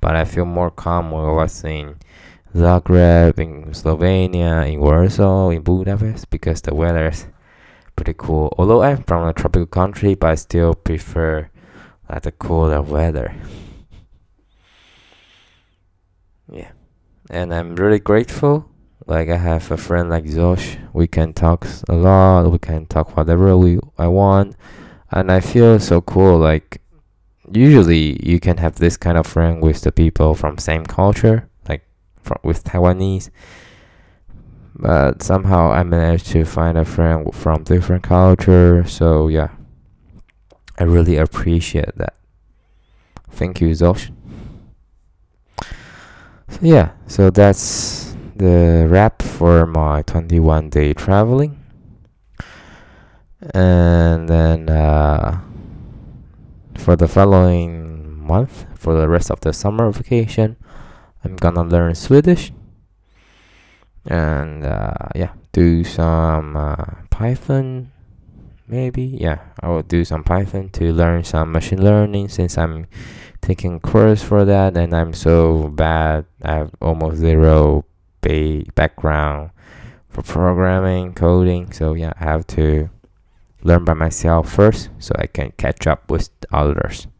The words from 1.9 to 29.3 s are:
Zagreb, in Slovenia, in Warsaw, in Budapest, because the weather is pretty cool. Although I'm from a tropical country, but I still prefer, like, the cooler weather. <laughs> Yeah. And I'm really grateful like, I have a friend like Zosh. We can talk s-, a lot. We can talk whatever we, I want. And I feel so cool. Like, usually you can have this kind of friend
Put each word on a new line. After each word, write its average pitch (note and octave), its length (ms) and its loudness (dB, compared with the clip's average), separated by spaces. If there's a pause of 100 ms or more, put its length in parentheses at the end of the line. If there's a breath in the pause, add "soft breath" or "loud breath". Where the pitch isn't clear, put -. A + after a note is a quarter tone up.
Zagreb, E2+ 840 4
in D2+ 340 -10
Slovenia, E2+ 1000 -2
in D2 80 -6
Warsaw, F#2+ 720 2
in E2 120 -4
Budapest, G2 680 -4
because - 320 -6
the D2+ 120 -6
weather D#2+ 340 -2
is D#2+ 180 -10 (720 soft breath)
pretty - 200 -6
cool. D#2 400 -4
Although G#2 260 2
I'm C#3 200 0
from E2+ 260 -2
a E2 60 -4
tropical E2 320 -2
country, G2 480 -2
but E2+ 160 0
I D#2+ 60 2
still E2+ 380 -2
prefer, D#2+ 760 -6 (580 loud breath)
like, - 140 -12
the - 100 -8
cooler D#2+ 500 -2
weather. D2 580 -4
<laughs> - 40 -16 (3000 loud breath)
Yeah. - 260 -20 (580)
And F2 240 -8
I'm E2+ 200 -8
really G#2 240 2
grateful A#2+ 680 -2 (380)
like, E2 220 -4
I E2+ 80 -2
have E2+ 340 -4
a E2 60 -4
friend F2 320 -4
like E2 160 -4
Zosh. E2+ 540 -2 (140)
We E2+ 140 0
can D#2+ 280 -2
talk E2+ 320 0
s-, - 220 -14
a - 60 0
lot. F#2 560 4
We F2 80 2
can D#2+ 280 -8
talk - 300 -4
whatever F2 400 4
we, F2 220 4 (200)
I E2+ 80 -2
want. G2 500 2 (540 loud breath)
And F#2 200 -2
I F#2 100 4
feel A#2 380 6
so E2+ 220 2
cool. F#2 380 4
Like, D#2 420 0 (720)
usually F2+ 720 6
you F2 140 2
can F2 160 0
have E2+ 200 -2
this E2 200 2
kind E2+ 220 0
of D#2+ 80 0
friend E2 360 0